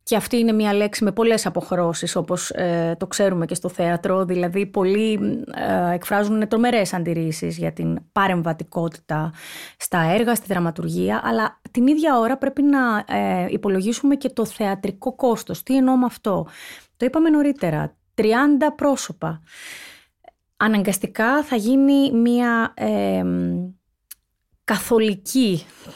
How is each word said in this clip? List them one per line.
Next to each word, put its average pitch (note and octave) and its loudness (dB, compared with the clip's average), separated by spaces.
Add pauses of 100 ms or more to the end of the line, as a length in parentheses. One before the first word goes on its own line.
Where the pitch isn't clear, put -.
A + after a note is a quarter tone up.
Και - 0
αυτή A3+ 0
είναι A3+ 2
μια G#3+ 2
λέξη G#3 0
με G3+ 2
πολλές A3 2
αποχρώσεις, E3+ -2
όπως, F3+ -4
ε, E3+ -2
το F#3+ -6
ξέρουμε F#3+ 0
και E3+ -4
στο F3+ -6
θέατρο. F3+ 0
Δηλαδή, F3+ -2
πολλοί, G3+ 0 (360)
ε, F3+ 0
εκφράζουν G#3 -2
τρομερές A#3 0
αντιρρήσεις E3 -4
για E3 -4
την E3 -4 (140)
παρεμβατικότητα E3 -2 (460)
στα - -4
έργα, G#3+ 2
στη A3 -6
δραματουργία, F3 -2
αλλά A3+ -2 (120)
την B3 2
ίδια D4+ 4
ώρα A#3 0
πρέπει C#4 -2
να, C4 2
ε, F#3+ 0
υπολογίσουμε G#3+ 0
και C#4 -2
το A#3 -4
θεατρικό G3 -4
κόστος. A3 -2
Τι B3+ 0
εννοώ C4 4
με B3+ 2
αυτό; F3+ -4 (500)
Το A#3 -2
είπαμε D#4+ 2
νωρίτερα, C4+ 0 (180)
τριάντα C#4 4
πρόσωπα. G3+ -2 (1160)
Αναγκαστικά G#3+ 0
θα D4 -4
γίνει C4+ 4
μια, A#3 2
ε, G3+ 0 (1400)
καθολική, G#3+ 0 (320)